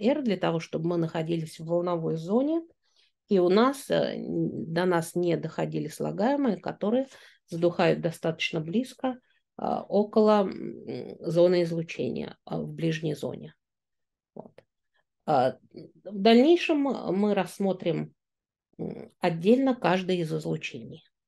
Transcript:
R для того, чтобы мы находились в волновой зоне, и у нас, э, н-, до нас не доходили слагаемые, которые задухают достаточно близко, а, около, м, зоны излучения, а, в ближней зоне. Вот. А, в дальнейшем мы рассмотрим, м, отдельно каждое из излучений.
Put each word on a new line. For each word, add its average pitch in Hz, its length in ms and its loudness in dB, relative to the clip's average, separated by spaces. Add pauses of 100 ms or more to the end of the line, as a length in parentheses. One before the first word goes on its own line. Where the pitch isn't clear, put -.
R 277 220 2
для 202 160 0
того, 165 200 0
чтобы 165 300 -4
мы 175 80 0
находились 165 640 -2
в 160 60 -12
волновой 170 500 -2
зоне, 262 460 0 (680)
и 196 100 4
у 175 120 4
нас, 247 400 2
э, 156 260 0
н-, - 560 -4
до 175 140 2
нас 170 280 0
не 175 220 0
доходили 156 520 -6
слагаемые, 196 680 -2
которые 220 520 -4 (400)
задухают 165 520 2
достаточно 165 600 -4
близко, 247 580 -4 (380)
а, - 260 -2
около, 208 600 2
м, - 760 -8
зоны 175 420 4
излучения, 165 840 -4
а, 160 140 -6
в 151 100 -6
ближней 156 460 -4
зоне. 143 400 -8 (800)
Вот. - 180 -18 (760)
А, 131 320 2 (460)
в 196 140 -10
дальнейшем 269 600 6
мы 208 560 0
рассмотрим, 180 800 -2 (640)
м, - 420 -10
отдельно 214 540 4
каждое 185 420 0
из 160 160 -4
излучений. 156 720 -8 (240)